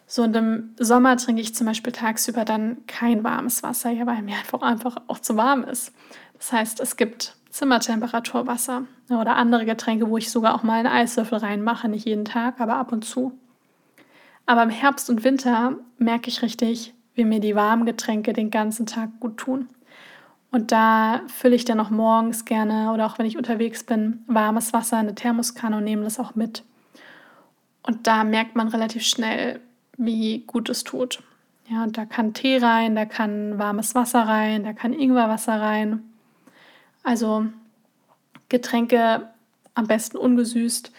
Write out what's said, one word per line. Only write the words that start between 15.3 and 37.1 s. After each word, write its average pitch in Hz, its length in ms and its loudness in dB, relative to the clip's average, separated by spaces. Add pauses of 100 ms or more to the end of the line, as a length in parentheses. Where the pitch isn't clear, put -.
merke 233 320 0
ich - 120 -4
richtig, 233 520 -2 (220)
wie 233 100 2
mir 220 140 4
die 208 160 0
warmen 220 300 4
Getränke 220 480 -2
den 214 180 0
ganzen 220 340 0
Tag 220 340 -8
gut 226 180 -8
tun. 262 320 -4 (840)
Und 220 200 0
da 220 560 4
fülle 247 280 4
ich 240 100 0
dann 220 140 2
auch 208 100 -2
morgens 226 560 2
gerne 220 460 0
oder 220 160 0
auch 214 100 -6
wenn 226 80 0
ich 226 120 -2
unterwegs 226 460 -2
bin, 220 440 -2
warmes 220 460 2
Wasser 233 260 0
in 214 80 0
eine 208 80 -6
Thermoskanne 233 600 -2
und 208 60 -2
nehme 214 200 -2
das 220 160 -6
auch 226 160 -8
mit. 226 280 -4 (1200)
Und 226 240 -4
da 220 180 4
merkt 220 320 0
man 226 120 0
relativ 226 360 -2
schnell, - 560 -2 (380)
wie 220 480 0
gut 226 240 -4
es - 140 -4
tut. 254 400 -6 (440)
Ja, 226 160 -2
und 220 140 -4
da 220 80 -6
kann 214 280 -2
Tee 262 240 2
rein, 226 380 4
da 214 100 0
kann 208 520 -4
warmes 208 380 -4
Wasser 240 260 2
rein, 214 420 2
da 214 100 -8
kann 233 200 -4
Ingwerwasser 233 680 2
rein. 214 440 0 (1000)
Also 220 440 0 (1000)